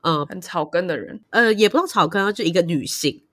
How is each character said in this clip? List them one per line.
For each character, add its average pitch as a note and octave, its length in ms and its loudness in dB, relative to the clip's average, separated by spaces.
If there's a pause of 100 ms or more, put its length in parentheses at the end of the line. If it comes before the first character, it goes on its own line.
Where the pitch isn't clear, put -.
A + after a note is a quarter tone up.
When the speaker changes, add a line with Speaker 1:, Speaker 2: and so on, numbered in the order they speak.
Speaker 1:
呃， D3+ 240 0
Speaker 2:
很 F#3 140 -14
草 E3+ 240 -6
根 F3 220 -2
的 D3+ 120 -4
人。 - 220 -12 (100)
Speaker 1:
呃， A3+ 240 4
也 G#3+ 140 4
不 A3+ 100 2
知 - 40 6
道 - 40 -2
草 F#3 200 2
根 G3 160 0
啊， G3+ 80 0
就 G#3 140 -4
一 E3 80 0
个 F3+ 100 4
女 E3 220 -2
性。 - 380 -4 (100)